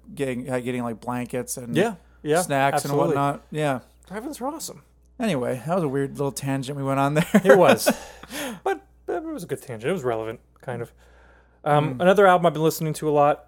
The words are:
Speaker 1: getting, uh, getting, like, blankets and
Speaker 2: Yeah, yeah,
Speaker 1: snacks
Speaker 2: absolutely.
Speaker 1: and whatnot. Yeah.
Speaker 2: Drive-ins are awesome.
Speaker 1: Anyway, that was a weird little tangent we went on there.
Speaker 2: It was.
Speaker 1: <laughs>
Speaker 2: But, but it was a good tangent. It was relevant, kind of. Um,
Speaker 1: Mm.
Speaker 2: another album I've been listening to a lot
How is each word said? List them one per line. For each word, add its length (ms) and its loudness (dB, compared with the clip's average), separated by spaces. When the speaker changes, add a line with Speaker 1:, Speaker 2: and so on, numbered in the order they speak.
Speaker 1:
getting, 340 -6
uh, 100 -2
getting, 240 -4
like, 180 -8
blankets 560 -6
and 180 -8
Speaker 2:
Yeah, 200 0
yeah, 180 2
Speaker 1:
snacks 340 2
Speaker 2:
absolutely. 160 0
Speaker 1:
and 80 2
whatnot. 320 0
Yeah. 280 -2
Speaker 2:
Drive-ins 320 -12
are 80 -6
awesome. 360 -10
Speaker 1:
Anyway, 460 -2
that 100 -2
was 80 0
a 60 0
weird 220 -2
little 200 -4
tangent 460 -4
we 80 -6
went 160 0
on 140 2
there. 120 2
Speaker 2:
It 140 8
was. 340 6
Speaker 1:
<laughs> 320 -10
Speaker 2:
But, 220 -4
but 80 -6
it 100 -6
was 180 -10
a 40 -12
good 140 -8
tangent. 280 -8
It 40 0
was 120 -4
relevant, 340 -4
kind 200 -8
of. 120 -12
Um, 320 2
Speaker 1:
Mm. 40 -10
Speaker 2:
another 260 6
album 180 6
I've 80 4
been 100 -6
listening 300 -2
to 160 -4
a 20 2
lot 360 4